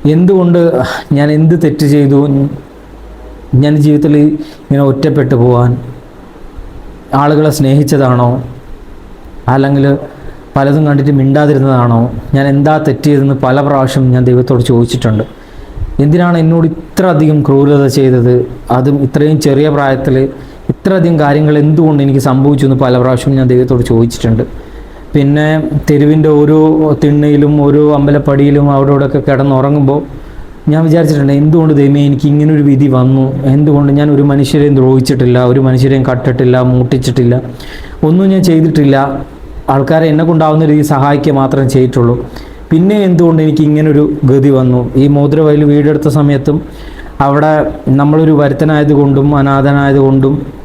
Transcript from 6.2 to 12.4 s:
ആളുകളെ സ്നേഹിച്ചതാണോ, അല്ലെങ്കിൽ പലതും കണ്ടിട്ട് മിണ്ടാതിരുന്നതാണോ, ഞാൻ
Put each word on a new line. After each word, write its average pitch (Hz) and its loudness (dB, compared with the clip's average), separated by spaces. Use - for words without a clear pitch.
ആളുകളെ 147 0
സ്നേഹിച്ചതാണോ, 135 0
അല്ലെങ്കിൽ 139 0
പലതും 143 0
കണ്ടിട്ട് 143 0
മിണ്ടാതിരുന്നതാണോ, 135 0
ഞാൻ 139 0